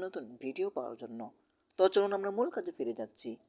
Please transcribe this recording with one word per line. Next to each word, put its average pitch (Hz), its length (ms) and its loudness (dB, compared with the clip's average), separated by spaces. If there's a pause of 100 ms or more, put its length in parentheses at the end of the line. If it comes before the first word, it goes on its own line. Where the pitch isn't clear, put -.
নতুন 180 200 -8 (200)
ভিডিও 151 320 -4
পাওয়ার 117 260 -4
জন্য। 117 180 -10 (580)
তো 185 100 6
চলুন 196 300 6
আমরা 196 200 -2
মূল 247 180 4
কাজে - 220 -6
ফিরে 117 220 -2
যাচ্ছি। 113 300 -2 (200)